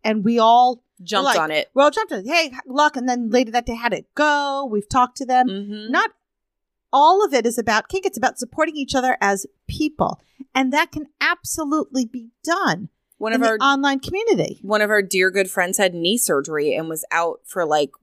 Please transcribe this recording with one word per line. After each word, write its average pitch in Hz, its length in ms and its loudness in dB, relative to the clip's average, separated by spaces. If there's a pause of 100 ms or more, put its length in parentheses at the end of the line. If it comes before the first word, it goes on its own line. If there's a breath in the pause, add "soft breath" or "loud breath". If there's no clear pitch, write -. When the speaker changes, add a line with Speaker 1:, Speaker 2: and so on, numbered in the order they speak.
Speaker 1:
And 214 220 0
we 233 120 2
all 240 460 4 (200)
Speaker 2:
Jumped 196 220 -2
Speaker 1:
like, 226 140 2
Speaker 2:
on 156 120 -2
it. 151 220 -2
Speaker 1:
we 269 100 4
all 294 80 6
jumped 440 220 -4
on 214 60 -6
it. 190 80 -10
"Hey, 320 200 2
h-, 247 60 -12 (120)
luck." 294 320 2
And 254 100 -4
then 247 220 -2
later 240 220 2
that 240 140 0
day, 233 100 -6
"How'd 233 180 -2
it - 220 -8
go?" 285 540 0
We've 208 200 -4
talked 247 280 2
to 269 80 -10
them. 254 220 4
Speaker 2:
Mm-hmm. 208 440 -8
Speaker 1:
Not 403 200 2 (800)
all 330 320 6
of 294 100 0
it 240 120 2
is 233 120 -2
about 220 320 0
kink. 392 160 -4
It's 370 120 -4
about 233 220 -2
supporting 311 360 -4
each 277 200 -6
other 254 260 0
as 196 240 0 (220)
people. - 520 -4 (340 loud breath)
And 262 200 0
that 320 180 0
can 302 160 -10 (140)
absolutely 294 840 -2
be 233 240 -14 (140)
done 294 440 -2 (300)
Speaker 2:
One 220 160 -4
Speaker 1:
in 254 80 0
Speaker 2:
of 233 40 2
Speaker 1:
the 226 40 4
Speaker 2:
our 220 80 0 (160)
Speaker 1:
online 277 260 0
community. 381 600 -2
Speaker 2:
One 208 200 0
of 208 80 2
our 208 120 4
dear 185 300 2
good 190 200 0
friends 180 260 -2
had 185 160 2
knee 175 240 0
surgery 151 560 0
and 160 140 -4
was 160 240 -8
out 170 320 -2
for, 175 220 -4
like, 151 260 0 (120)